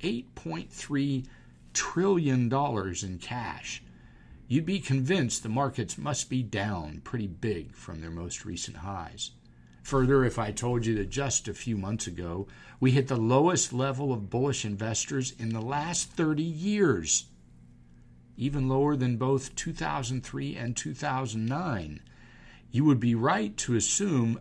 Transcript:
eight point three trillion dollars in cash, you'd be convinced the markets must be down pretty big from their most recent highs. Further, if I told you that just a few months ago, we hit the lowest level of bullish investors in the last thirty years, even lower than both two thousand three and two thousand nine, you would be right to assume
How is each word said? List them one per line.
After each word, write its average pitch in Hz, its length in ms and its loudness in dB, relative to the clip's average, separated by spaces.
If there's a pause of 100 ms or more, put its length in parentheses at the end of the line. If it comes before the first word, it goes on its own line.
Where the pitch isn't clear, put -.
eight 226 340 -4
point - 380 -10
three 139 500 0 (500)
trillion 156 760 4
dollars 113 540 0
in 92 140 -6
cash, - 640 -8 (640)
you'd 156 180 2
be 185 140 0
convinced 135 640 2
the 113 60 -6
markets 123 460 -2
must - 320 -4
be 127 140 0
down 98 640 -4
pretty 110 240 -4
big 85 480 -4
from 82 260 -12
their 82 80 -8
most 85 360 -8
recent 90 320 -8
highs. 87 540 -8 (520)
Further, 131 420 6
if 120 140 0
I 107 120 -2
told 117 360 0
you 113 80 4
that 95 140 -2
just 135 380 -2
a 104 60 -4
few 113 240 -4
months 101 300 -2
ago, 87 400 -6 (320)
we 127 120 6
hit 131 160 4
the 131 80 0
lowest 131 560 4
level 135 400 -2
of 104 180 -4
bullish 127 360 0
investors 113 720 -4
in 113 120 -4
the 113 120 -2
last 147 500 -4
thirty 156 320 2
years, 165 800 2 (1120)
even 135 300 -2
lower 143 280 4
than 127 220 2
both 131 380 0
two 165 180 -4
thousand 139 500 -2
three 139 320 -6
and 120 200 -4
two 151 180 -6
thousand 127 520 -2
nine, 120 560 -4 (680)
you 131 140 4
would 139 140 8
be 120 160 4
right 190 420 2
to - 180 0
assume 120 640 2